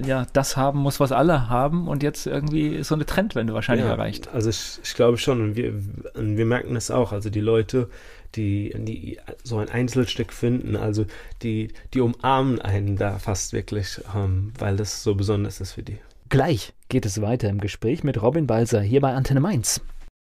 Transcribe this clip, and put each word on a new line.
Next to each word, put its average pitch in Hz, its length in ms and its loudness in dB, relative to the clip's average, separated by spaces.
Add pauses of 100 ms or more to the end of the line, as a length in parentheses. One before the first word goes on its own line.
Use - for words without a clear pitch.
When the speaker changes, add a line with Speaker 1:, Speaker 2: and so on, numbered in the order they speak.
Speaker 1:
ja, 131 260 0
das - 240 2
haben 139 220 2
muss, 139 220 2
was 135 100 4
alle 135 380 4
haben 147 400 2
und 143 160 0
jetzt 147 200 -2
irgendwie 151 440 0
ist 151 180 -4
so 156 80 0
eine 151 100 2
Trendwende 117 480 0
wahrscheinlich 110 320 2
Speaker 2:
Ja, 113 100 2
Speaker 1:
erreicht. 107 380 -4
Speaker 2:
also 113 160 0
ich, - 360 -4
ich - 100 -8
glaube 120 240 6
schon 123 220 2
und 107 160 0
wir, 123 160 -2 (420)
und 107 220 -2
wir 113 100 4
merken 123 280 0
das - 180 -4
auch. 123 180 2
Also 104 200 -4
die 104 100 0
Leute, 113 500 2 (460)
die, 101 420 -2
die - 400 -8 (240)
so 113 160 -4
ein 107 120 -2
Einzelstück 120 640 0
finden, 120 440 0
also 104 280 0 (380)
die, 110 300 -4 (220)
die 131 60 2
umarmen 127 600 2
einen 101 360 0
da 101 220 0
fast - 340 -4
wirklich, 104 480 -4 (140)
ähm, 98 420 0
weil 101 200 -2
das 104 260 -4
so 104 140 2
besonders 101 440 0
ist 92 120 -8
für - 100 -10
die. 101 160 -12 (300)
Speaker 1:
Gleich 135 460 2 (140)
geht 123 180 2
es 101 140 -2
weiter 110 280 0
im 101 120 0
Gespräch 110 440 -2
mit 123 180 0
Robin 143 240 4
Balser 113 360 4
hier 120 180 4
bei 135 140 4
Antenne 135 260 2
Mainz. 156 400 0 (520)